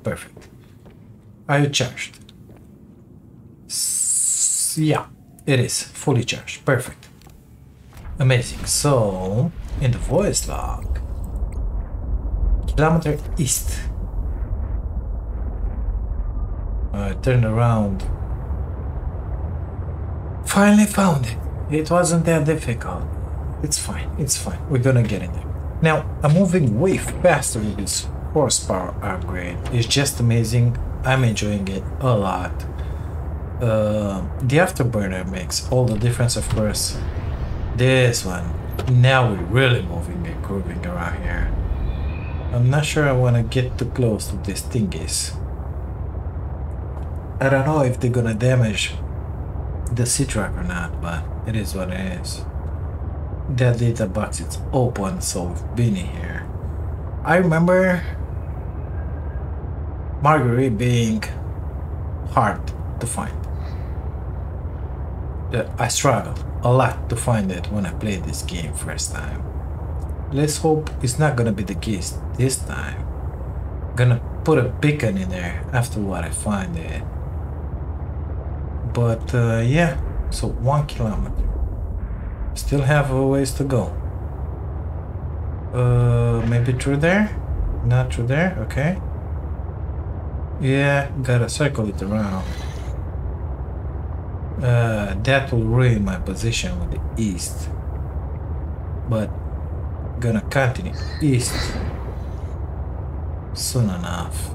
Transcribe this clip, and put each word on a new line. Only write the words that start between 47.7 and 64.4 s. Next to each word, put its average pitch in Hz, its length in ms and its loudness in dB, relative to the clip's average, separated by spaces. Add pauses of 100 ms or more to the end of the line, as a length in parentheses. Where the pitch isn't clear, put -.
if 120 180 0
they're 120 100 2
gonna 113 220 2
damage 120 600 2 (960)
the 117 120 2
sea 135 200 2
truck 95 320 0
or 87 60 -2
not, 82 380 -4
but 82 220 -2 (240)
it 110 80 -2
is 101 180 -2
what 92 160 -2
it 92 300 -4
is. - 240 -6 (1120)
That 120 240 4
data 113 260 2
box 98 360 -2
is - 180 -6 (120)
open, 101 500 0
so 87 240 -4
we've 87 300 -6
been 113 220 2
in 87 80 -4
here. 82 420 -6 (760)
I 160 140 6
remember 180 640 6 (2250)
Marguerite 127 560 4
being 117 460 2 (1040)
hard 117 320 2 (380)
to - 80 -2
find. - 260 -4 (2250)